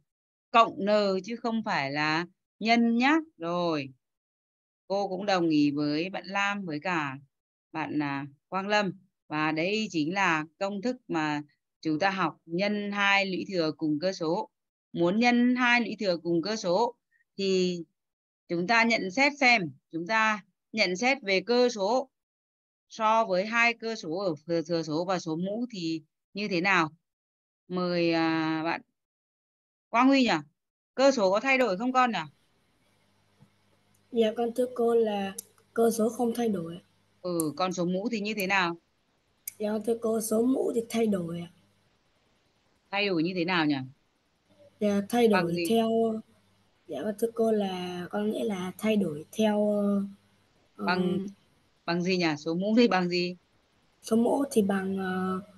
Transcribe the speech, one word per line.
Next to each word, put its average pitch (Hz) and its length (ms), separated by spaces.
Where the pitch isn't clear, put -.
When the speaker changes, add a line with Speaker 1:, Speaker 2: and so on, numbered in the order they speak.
Speaker 1:
cộng 226 340
N 196 40
chứ 226 120
không 226 280
phải 151 280
là 156 340
nhân 233 360
nhá. 262 200
Rồi. 165 520
Cô 196 220
cũng 190 180
đồng 180 220
ý 147 220
với 151 400
bạn 185 160
Lam 202 380
với 151 160
cả 156 360
bạn, 151 300
à, 143 240
Quang 190 200
Lâm. 208 240
Và 156 240
đây 196 380
chính 160 240
là 170 300
công 196 240
thức 254 140
mà 151 340
chúng 156 180
ta 190 120
học 185 260
nhân 202 460
hai 196 340
lũy 190 220
thừa 165 280
cùng 151 240
cơ 185 120
số. 175 360
Muốn 175 280
nhân 240 360
hai 240 240
lũy 208 200
thừa 185 160
cùng 165 260
cơ 214 140
số 214 380
thì 185 400
chúng 175 180
ta 233 160
nhận 220 280
xét 277 300
xem, 240 220
chúng 165 160
ta 220 380
nhận 185 240
xét 254 260
về 190 180
cơ 240 280
số 240 400
so 226 360
với 190 220
hai 233 280
cơ 226 200
số 175 240
ở 190 160
thừa, 170 160
thừa 165 200
số 156 220
và 185 140
số 160 180
mũ 202 340
thì 165 320
như 208 140
thế 180 120
nào? 175 300
Mời, 175 440
à, 160 520
bạn 165 160
Quang 247 200
Huy 269 140
nhỉ? 226 80
Cơ 269 160
số 208 200
có 202 100
thay 262 180
đổi 226 180
không 247 160
con 254 200
nhỉ? 185 60
Speaker 2:
Dạ 220 240
con 233 180
thưa 254 200
cô, 233 200
là 202 400
cơ 233 160
số 214 180
không 240 260
thay 233 140
đổi. 175 320
Speaker 1:
Ừ, 165 340
con 185 160
số 175 120
mũ 185 280
thì 220 80
như 214 140
thế 196 120
nào? 185 300
Speaker 2:
Dạ 214 140
con 214 120
thưa 233 160
cô, 226 200
số 220 220
mũ 262 320
thì 240 140
thay 226 180
đổi 175 340
ạ. 170 100
Speaker 1:
Thay 202 160
đổi 175 160
như 180 120
thế 175 100
nào 170 220
nhỉ? 143 100
Speaker 2:
Dạ, 202 280
thay 240 200
Speaker 1:
Bằng 196 160
Speaker 2:
đổi 170 100
Speaker 1:
gì? 175 140
Speaker 2:
theo, 226 200
dạ 143 180
con 208 140
thưa 226 160
cô, 226 180
là 180 580
con 208 200
nghĩ 247 120
là 185 360
thay 214 180
đổi 160 360
theo, 208 380
ờ, 208 100
Speaker 1:
Bằng, 180 400
bằng 175 180
gì 185 140
nhỉ? 175 100
Số 165 160
mũ 196 220
thì 240 120
bằng 185 200
gì? 180 280
Speaker 2:
Số - 140
mũ 262 340
thì 220 120
bằng, 190 360
ờ, 185 420